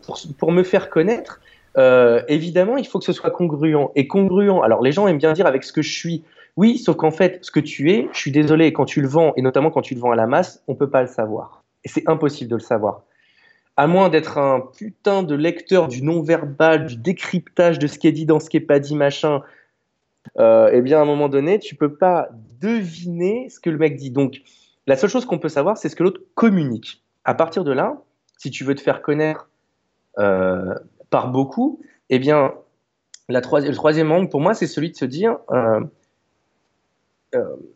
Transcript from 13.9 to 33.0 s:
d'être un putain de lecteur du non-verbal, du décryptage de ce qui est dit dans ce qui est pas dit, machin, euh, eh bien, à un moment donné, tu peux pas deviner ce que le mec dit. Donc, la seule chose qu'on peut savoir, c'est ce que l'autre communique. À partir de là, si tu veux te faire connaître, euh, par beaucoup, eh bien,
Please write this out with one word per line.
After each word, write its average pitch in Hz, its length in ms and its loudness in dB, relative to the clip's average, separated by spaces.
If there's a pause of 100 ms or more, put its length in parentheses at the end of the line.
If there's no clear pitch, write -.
d'être 156 300 -2
un 135 220 0 (160)
putain 196 480 -4
de 147 100 -4
lecteur 170 540 0
du 127 140 -8
non-verbal, 156 840 0
du 123 100 -10
décryptage 170 840 -2
de 147 80 -2
ce - 100 -10
qui - 80 0
est 156 60 6
dit 156 120 -4
dans 156 140 4
ce 156 120 -8
qui 160 60 -2
est 147 40 2
pas 143 180 2
dit, 143 160 -4
machin, 143 480 0 (960)
euh, 113 340 6
eh 123 80 4
bien, 139 180 2
à 151 40 4
un 147 40 2
moment 147 220 0
donné, 143 300 0
tu 202 160 -10
peux 147 200 -2
pas 175 340 0 (320)
deviner 180 880 -6
ce - 100 -20
que 170 100 -4
le 151 80 -6
mec 151 180 0
dit. 135 140 -12
Donc, 127 320 -2 (460)
la 135 80 4
seule 202 140 0
chose 247 160 -2
qu'on 175 120 -4
peut 156 120 -6
savoir, 175 260 -2
c'est 170 120 -8
ce 151 60 -8
que - 80 -4
l'autre 185 200 -2 (120)
communique. 160 680 0 (200)
À 131 100 0
partir 165 280 -2
de 147 80 -2
là, 190 280 -2 (400)
si 143 120 -10
tu - 140 -12
veux 139 100 0
te 135 60 -10
faire 139 220 -2
connaître, 156 460 -4 (680)
euh, 92 560 0 (360)
par 123 180 0
beaucoup, 135 520 -4 (300)
eh 127 80 2
bien, 143 340 2 (760)